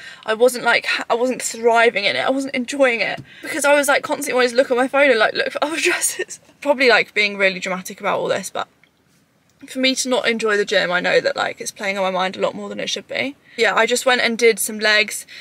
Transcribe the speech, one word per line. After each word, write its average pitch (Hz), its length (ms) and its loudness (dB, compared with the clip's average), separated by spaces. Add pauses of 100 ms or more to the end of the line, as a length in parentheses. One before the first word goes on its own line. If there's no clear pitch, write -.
(260)
I 220 80 0
wasn't, 247 300 2
like, 233 200 2
ha-, - 240 -4
I 233 60 2
wasn't 240 260 -2
thriving 226 640 2
in 147 100 2
it. 127 120 -2
I - 40 2
wasn't 269 240 -2
enjoying 247 460 0
it 156 220 -4 (180)
because 302 240 -6
I 285 100 6
was, 294 140 4
like, 277 140 2
constantly 285 300 -4
always 247 200 2
look 254 180 2
at 247 60 2
my 254 120 2
phone 285 200 4
and, 226 100 4
like, 214 140 2
look - 180 -2
for - 80 -8
<laughs> - 60 0
other 302 160 -4
dresses. - 600 -4 (200)
Probably, 262 280 2
like, 202 260 4
being 202 240 0
really 190 200 2
dramatic 185 420 -8
about 180 200 -2
all - 80 -4
this, - 220 -4
but - 180 -8 (1000)
for - 120 -10
me 262 160 2
to - 140 -4
not 247 200 0
enjoy 220 280 0
the 202 80 0
gym, 180 280 0
I 180 80 0
know 180 200 2
that, 160 160 -2
like, - 240 -4
it's - 100 -10
playing 202 260 -6
on 190 80 -2
my 190 60 0
mind 190 260 -4
a 202 40 -8
lot 185 140 -2
more 202 140 -12
than 202 100 -12
it 196 120 -8
should - 180 -8
be. 262 280 -6 (200)
Yeah, 208 180 0
I 220 120 4
just 240 180 -2
went 247 160 2
and 233 160 0
did 226 220 4
some 214 200 -6
legs. 214 480 0 (140)